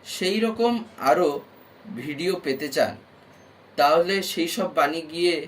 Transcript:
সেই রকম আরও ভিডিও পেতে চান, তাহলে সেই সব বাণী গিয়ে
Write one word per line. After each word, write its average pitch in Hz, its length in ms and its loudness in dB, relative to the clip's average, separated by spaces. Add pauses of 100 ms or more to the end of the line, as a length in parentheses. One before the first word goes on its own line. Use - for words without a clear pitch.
সেই 196 340 -2
রকম 226 440 0 (140)
আরও 147 420 4 (560)
ভিডিও 151 480 -4
পেতে 135 240 -2
চান, 131 280 0 (800)
তাহলে 170 460 4
সেই 170 260 -2
সব 185 260 -4
বাণী 156 260 0
গিয়ে 165 480 -2